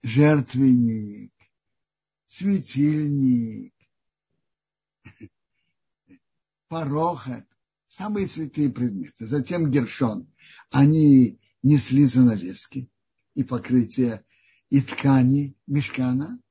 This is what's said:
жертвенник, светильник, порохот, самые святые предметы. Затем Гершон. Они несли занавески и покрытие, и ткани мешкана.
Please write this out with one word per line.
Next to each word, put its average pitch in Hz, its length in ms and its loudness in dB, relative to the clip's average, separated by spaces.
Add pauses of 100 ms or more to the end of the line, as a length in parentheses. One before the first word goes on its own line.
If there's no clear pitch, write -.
жертвенник, 120 1300 0 (920)
светильник, 143 1500 -2 (3000)
порохот, 147 760 -6 (460)
самые 202 400 -6
святые 151 420 -4
предметы. 113 540 -8
Затем 147 460 -4
Гершон. 120 640 -2 (360)
Они 143 680 6 (260)
несли 139 420 4
занавески 120 840 0 (440)
и 135 100 -4
покрытие, 123 800 -2 (460)
и 139 100 4
ткани 135 760 0 (140)
мешкана. 143 840 -4